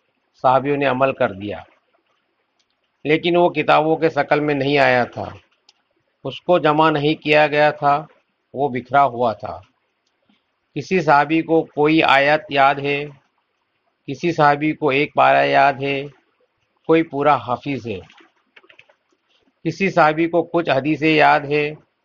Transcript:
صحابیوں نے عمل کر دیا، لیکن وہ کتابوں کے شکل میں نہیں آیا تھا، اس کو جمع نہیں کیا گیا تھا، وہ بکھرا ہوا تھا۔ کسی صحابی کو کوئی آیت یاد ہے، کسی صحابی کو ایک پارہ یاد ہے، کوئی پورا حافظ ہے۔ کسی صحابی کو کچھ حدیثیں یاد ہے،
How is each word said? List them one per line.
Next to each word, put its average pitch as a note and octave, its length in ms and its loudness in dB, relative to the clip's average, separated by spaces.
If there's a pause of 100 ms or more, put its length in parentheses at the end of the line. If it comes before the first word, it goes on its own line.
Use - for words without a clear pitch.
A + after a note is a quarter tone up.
(440)
صحابیوں C3+ 320 0
نے C#3 100 -2
عمل C3 260 0
کر A#2+ 220 -2
دیا، F#2+ 240 -10 (1500)
لیکن D#3+ 320 0
وہ F3 140 4
کتابوں D3+ 460 0
کے D3+ 140 0
شکل D3 300 -2
میں D3 140 -2
نہیں C#3 240 -2
آیا B2+ 340 2
تھا، G2 160 -12 (960)
اس C3+ 160 -10
کو F3+ 200 2
جمع D#3 300 2
نہیں D#3 320 -2
کیا D3+ 260 4
گیا D3 260 2
تھا، C#3+ 200 0 (600)
وہ C3+ 160 -4
بکھرا B2+ 360 0
ہوا A#2+ 280 -2
تھا۔ - 240 -14 (1160)
کسی F3 240 -2
صحابی D3 420 2
کو D#3+ 220 0
کوئی D#3 400 0
آیت C#3+ 460 2
یاد C#3 240 2 (100)
ہے، C#3+ 200 -4 (1040)
کسی C#3 240 -4
صحابی D3 400 0
کو D3+ 180 -4
ایک C#3+ 240 -2
پارہ C#3 320 4
یاد C#3 360 2
ہے، C#3 200 -6 (840)
کوئی E3 160 4
پورا C#3+ 300 0 (100)
حافظ A#2+ 420 -8
ہے۔ G2+ 120 -8 (1700)
کسی E3 260 -4
صحابی D#3+ 380 2
کو E3+ 180 0
کچھ E3 240 -4
حدیثیں C#3+ 400 0
یاد D3 400 4
ہے، D3 140 -2 (400)